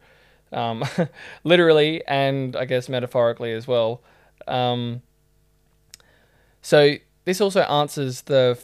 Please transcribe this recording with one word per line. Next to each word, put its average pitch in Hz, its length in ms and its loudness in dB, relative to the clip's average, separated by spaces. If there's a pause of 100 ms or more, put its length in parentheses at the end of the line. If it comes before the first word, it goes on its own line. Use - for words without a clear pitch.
(520)
Um, 117 320 -4 (300)
<laughs> - 300 -20
literally 160 640 4
and 139 480 -2
I 131 100 -4
guess 127 240 -4
metaphorically 120 640 -2
as 113 140 -8
well. 120 360 -2 (440)
Um, 123 560 -4 (1600)
so 147 340 4 (280)
this 185 160 -2
also 196 220 0
answers 143 600 -2
the 127 400 2